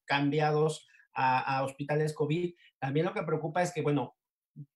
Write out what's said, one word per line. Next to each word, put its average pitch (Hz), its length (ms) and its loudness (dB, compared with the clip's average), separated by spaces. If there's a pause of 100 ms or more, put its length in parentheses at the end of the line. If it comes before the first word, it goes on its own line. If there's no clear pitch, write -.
cambiados 151 800 0 (260)
a, 131 460 0
a 139 60 -2
hospitales 151 500 2
covid. 165 400 0 (240)
También 147 280 0
lo 190 60 -2
que 208 100 -4
preocupa 156 400 -2
es 175 120 -2
que, 151 80 -4
bueno, 143 340 0 (600)